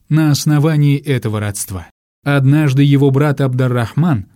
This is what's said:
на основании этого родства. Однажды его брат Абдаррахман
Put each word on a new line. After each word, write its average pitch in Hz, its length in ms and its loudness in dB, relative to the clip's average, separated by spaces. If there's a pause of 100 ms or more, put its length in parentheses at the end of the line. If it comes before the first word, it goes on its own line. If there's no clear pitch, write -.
на 156 220 2
основании 147 680 2
этого 120 400 -4
родства. 98 480 -8 (360)
Однажды 143 600 2
его 139 260 4
брат 139 320 0
Абдаррахман 127 960 -2